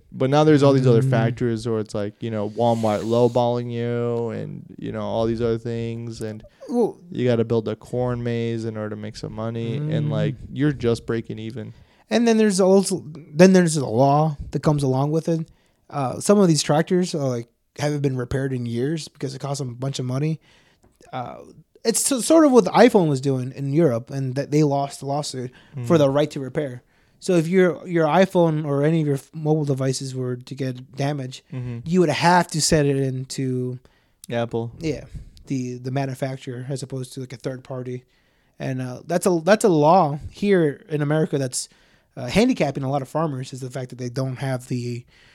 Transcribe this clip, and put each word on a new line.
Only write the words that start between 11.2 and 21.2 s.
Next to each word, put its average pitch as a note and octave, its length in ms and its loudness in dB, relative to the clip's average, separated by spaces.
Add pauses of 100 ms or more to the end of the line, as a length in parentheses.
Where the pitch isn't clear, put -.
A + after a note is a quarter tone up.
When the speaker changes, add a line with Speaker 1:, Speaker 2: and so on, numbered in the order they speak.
Speaker 1:
even. A2+ 340 -12 (380)
Speaker 2:
And A#3 180 2
then A3+ 80 6
there's G#3+ 240 4
also, F#3+ 420 4 (300)
then F3+ 220 8
there's F3 220 4
the C3 100 -2
law C#3 500 4 (140)
that D3+ 120 -4
comes D3+ 200 2
along C3+ 300 0
with D#3+ 180 -2
it. D#3+ 180 -2 (400)
Uh, C3+ 320 -6
some G#3 200 4
of F#3+ 80 6
these D3+ 140 4
tractors F3 520 0
are, C#3+ 140 -2
like, A#2+ 200 -4 (300)
haven't D3 220 -2
been C3+ 180 0
repaired C3 340 -4
in B2 140 -4
years C3+ 420 -4
because C3+ 260 -10
it C3 40 -12
costs C#3 220 -6
them B2+ 100 -8
a A#2+ 40 -12
bunch C3+ 240 -6
of C3 60 -4
money. C#3+ 340 -2 (720)
Uh, A#2+ 280 -10 (460)